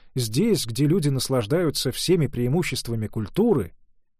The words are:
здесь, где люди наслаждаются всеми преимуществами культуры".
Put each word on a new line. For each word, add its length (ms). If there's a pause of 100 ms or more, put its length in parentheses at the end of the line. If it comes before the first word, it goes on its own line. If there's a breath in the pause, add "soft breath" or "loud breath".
(140 soft breath)
здесь, 520
где 200
люди 220
наслаждаются 840
всеми 380
преимуществами 800
культуры". 640 (480)